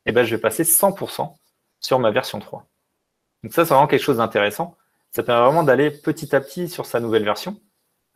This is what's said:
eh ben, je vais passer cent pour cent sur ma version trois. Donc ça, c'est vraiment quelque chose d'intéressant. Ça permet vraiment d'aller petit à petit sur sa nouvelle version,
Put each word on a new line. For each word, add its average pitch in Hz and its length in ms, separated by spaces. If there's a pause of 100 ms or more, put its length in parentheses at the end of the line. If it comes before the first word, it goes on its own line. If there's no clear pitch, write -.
eh 113 60
ben, 120 120
je 117 120
vais - 60
passer 117 220
cent 190 280
pour 135 180
cent - 300 (400)
sur - 180
ma 117 140
version 113 280
trois. - 260 (800)
Donc 113 100
ça, 170 120
c'est 151 80
vraiment 139 140
quelque 143 160
chose 127 140
d'intéressant. 110 580 (360)
Ça - 120
permet 120 220
vraiment 160 180
d'aller 139 280
petit 147 440
à 135 60
petit 175 260
sur 131 180
sa 123 140
nouvelle 113 240
version, 107 340 (580)